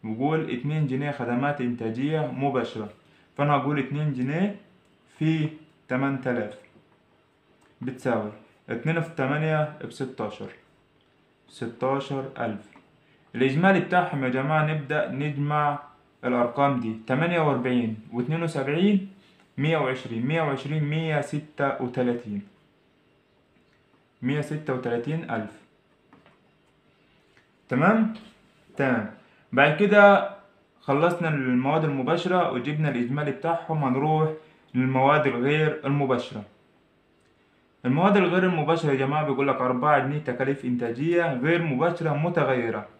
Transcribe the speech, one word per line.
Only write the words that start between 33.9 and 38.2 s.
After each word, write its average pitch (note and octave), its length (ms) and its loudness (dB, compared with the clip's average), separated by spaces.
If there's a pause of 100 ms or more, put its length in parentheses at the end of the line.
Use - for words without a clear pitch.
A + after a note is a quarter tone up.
للمواد C3+ 520 4
الغير D3 580 0
المباشرة. C3 600 -2 (1400)
المواد E3+ 320 4
الغير F3+ 280 4